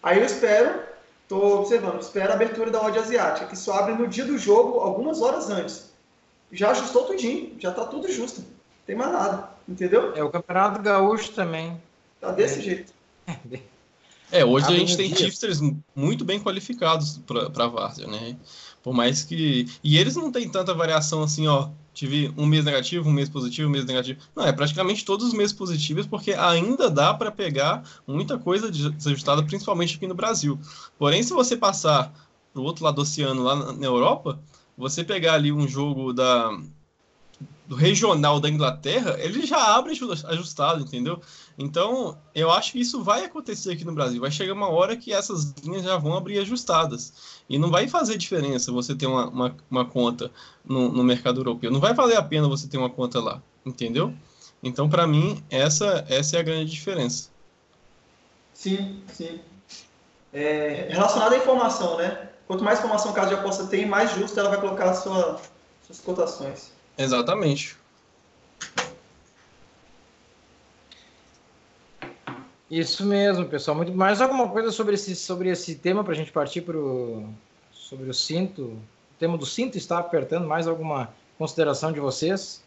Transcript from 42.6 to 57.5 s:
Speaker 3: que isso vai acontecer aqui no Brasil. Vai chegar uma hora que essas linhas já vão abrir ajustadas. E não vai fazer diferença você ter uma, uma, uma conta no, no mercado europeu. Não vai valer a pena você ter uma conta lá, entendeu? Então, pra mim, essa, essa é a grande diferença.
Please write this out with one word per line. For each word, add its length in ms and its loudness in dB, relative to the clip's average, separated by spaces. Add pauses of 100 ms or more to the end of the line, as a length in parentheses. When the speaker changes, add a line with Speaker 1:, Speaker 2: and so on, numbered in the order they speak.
Speaker 3:
que 80 -4
isso 240 -4
vai 200 2
acontecer 480 -8
aqui 120 -6
no 80 -6
Brasil. 280 -2
Vai 100 -2
chegar 240 -4
uma 140 -2
hora 280 2
que 160 -8
essas 400 -2 (100)
linhas 200 -6
já 160 0
vão 180 -2
abrir 220 -4
ajustadas. 760 -2 (360)
E 100 0
não 120 2
vai 160 4
fazer 300 0
diferença 560 -2
você 220 -2
ter 120 -4
uma, 220 2
uma, 280 -2 (140)
uma 140 2
conta 460 0 (340)
no, 260 2
no 140 2
mercado 360 2
europeu. 300 -2
Não 100 2
vai 120 4
valer 240 6
a 60 4
pena 260 2
você 180 -2
ter 120 -6
uma 100 0
conta 320 -2
lá, 220 -6 (240)
entendeu? 480 -2 (480)
Então, 260 0
pra 180 4
mim, 440 2
essa, 580 2
essa 280 0
é 40 4
a 20 -2
grande 280 -2
diferença. 580 -6 (1300)